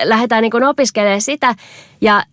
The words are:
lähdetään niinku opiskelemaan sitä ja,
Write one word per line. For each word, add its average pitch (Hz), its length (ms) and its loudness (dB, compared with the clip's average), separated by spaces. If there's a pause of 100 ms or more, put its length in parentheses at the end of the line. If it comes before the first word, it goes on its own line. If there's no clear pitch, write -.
lähdetään 220 380 0
niinku 226 160 -2 (120)
opiskelemaan 208 520 0
sitä 269 340 -2 (460)
ja, 208 320 2